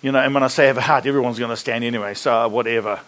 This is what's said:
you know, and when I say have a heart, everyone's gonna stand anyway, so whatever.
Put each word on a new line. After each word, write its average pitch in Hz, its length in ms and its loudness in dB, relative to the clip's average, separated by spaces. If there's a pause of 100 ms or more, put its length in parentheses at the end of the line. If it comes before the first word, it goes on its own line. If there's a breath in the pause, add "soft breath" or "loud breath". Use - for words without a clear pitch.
you 135 100 -2
know, 135 80 4
and 135 140 0
when 139 100 2
I 131 40 2
say 139 200 4
have 135 100 4
a 123 40 -4
heart, 143 240 0
everyone's 123 340 -2
gonna 117 160 -4
stand 117 300 -6
anyway, 107 280 -6
so 117 360 0
whatever. 113 580 -2